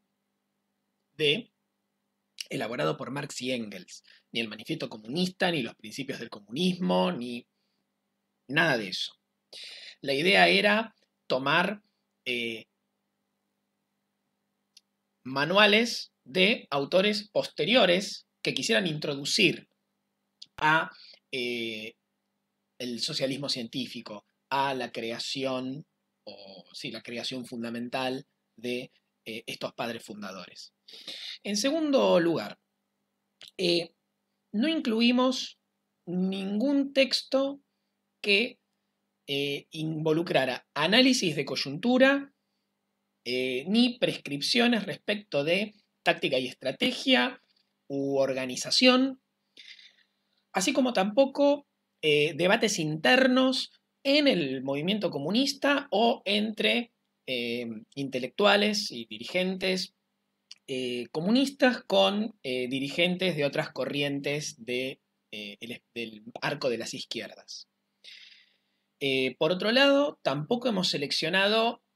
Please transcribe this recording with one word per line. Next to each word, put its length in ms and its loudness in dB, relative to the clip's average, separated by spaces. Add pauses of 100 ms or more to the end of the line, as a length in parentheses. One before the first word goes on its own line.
(1160)
de, 340 0 (1000)
elaborado 440 -2
por 140 -10
Marx 320 -8
y 120 -4
Engels, 500 -10 (280)
ni 80 -4
el 80 -2
Manifiesto 400 -8
Comunista, 600 -2
ni 140 -2
los 100 -8
principios 460 -10
del 100 -12
comunismo, 840 0
ni 360 -8 (1000)
nada 300 2
de 120 -6
eso. 300 -8 (840)
La 120 -2
idea 340 6
era 480 2 (300)
tomar, 560 0 (440)
eh, 420 -4 (2500)
manuales 840 2 (140)
de 460 0
autores 600 0
posteriores 1000 0 (160)
que 100 -2
quisieran 320 0
introducir 840 0 (880)
a, 340 2 (400)
eh, 640 -6 (800)
el 240 -8
socialismo 480 -4
científico, 760 -8 (240)
a 260 0
la 160 -6
creación, 960 -6 (360)
o, 400 -18 (100)
sí, 180 -10
la 100 -12
creación 440 -10
fundamental 800 -6 (280)
de, 360 -8 (340)
eh, 220 -10
estos 260 -10
padres 300 -8
fundadores. 720 -14 (720)
En 140 -4
segundo 600 4
lugar, 400 0 (1000)
eh, 360 0 (580)
no 160 2
incluimos 920 2 (480)
ningún 880 0
texto 680 0 (600)
que, 380 2 (680)
eh, 440 -2
involucrara 1040 0
análisis 600 4
de 100 -2
coyuntura, 840 2 (920)
eh, 420 -2
ni 300 2
prescripciones 880 0
respecto 580 -4
de 300 0 (300)
táctica 360 0
y 80 -2
estrategia 960 0 (440)
u 300 -2
organización, 1040 2 (1300)
así 220 0
como 200 2
tampoco, 720 2 (340)
eh, 320 4
debates 460 2
internos 920 4 (320)
en 240 4
el 360 2
movimiento 480 -2
comunista 800 0
o 340 2
entre, 640 0 (360)
eh, 400 -4 (260)
intelectuales 960 0
y 160 -10
dirigentes, 880 -4 (720)
eh, 440 -6
comunistas 720 2
con, 580 2
eh, 260 -2
dirigentes 680 0
de 100 0
otras 240 -2
corrientes 840 -4 (100)
de, 340 -4 (320)
eh, 280 -12
el, 240 -14 (100)
del 300 -10 (180)
arco 300 -2
de 80 -4
las 160 -10
izquierdas. 720 -12 (1400)
Eh, 340 2
por 140 2
otro 200 0
lado, 500 4
tampoco 460 -2
hemos 220 0
seleccionado, 920 0 (140)